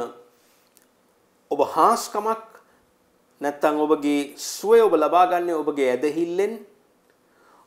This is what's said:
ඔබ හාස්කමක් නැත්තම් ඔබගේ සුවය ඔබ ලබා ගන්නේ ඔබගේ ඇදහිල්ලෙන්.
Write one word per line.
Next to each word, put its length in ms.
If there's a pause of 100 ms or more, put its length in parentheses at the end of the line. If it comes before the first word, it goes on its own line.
(1500)
ඔබ 160
හාස්කමක් 760 (960)
නැත්තම් 380
ඔබගේ 560
සුවය 460
ඔබ 140
ලබා 320
ගන්නේ 280
ඔබගේ 340
ඇදහිල්ලෙන්. 640 (1120)